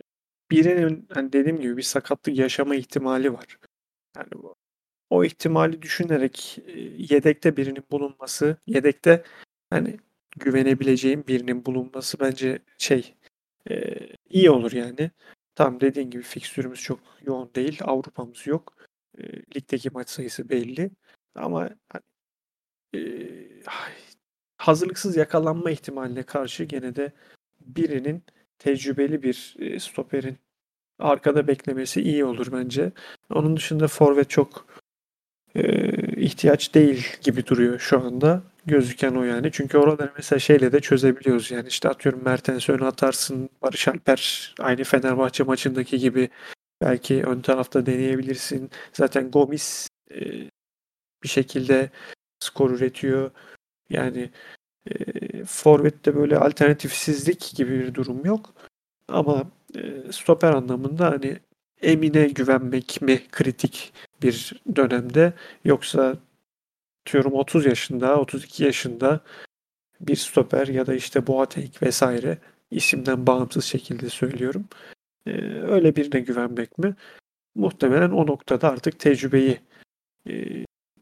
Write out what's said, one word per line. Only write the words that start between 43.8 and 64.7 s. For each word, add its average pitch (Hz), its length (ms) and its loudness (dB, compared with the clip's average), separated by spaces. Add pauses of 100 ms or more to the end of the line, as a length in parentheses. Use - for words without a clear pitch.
Alper - 720 0
aynı 131 240 -2
Fenerbahçe 131 600 0
maçındaki 131 560 -2
gibi 127 300 2 (540)
belki 131 400 0
ön 127 180 -2
tarafta 131 440 0
deneyebilirsin. 131 840 -4 (240)
Zaten 131 380 0
Gomis, 143 560 0 (240)
e, - 80 -16 (1040)
bir 147 40 -10
şekilde 135 600 0 (500)
skor - 320 0
üretiyor. 131 600 -2 (580)
Yani, 123 420 -4 (540)
e, - 80 -10 (500)
forvette 151 720 4
böyle 147 220 2
alternatifsizlik 147 1160 0
gibi 131 240 -2
bir 127 140 -6
durum 131 320 -6
yok. 214 280 -2 (540)
Ama, 147 440 0 (240)
e, - 360 -12
stoper 165 400 4
anlamında 135 600 0
hani 139 280 -6 (420)
Emin'e 156 460 4
güvenmek 131 720 0
mi 131 200 4 (100)
kritik - 640 -2 (280)
bir - 400 -2 (140)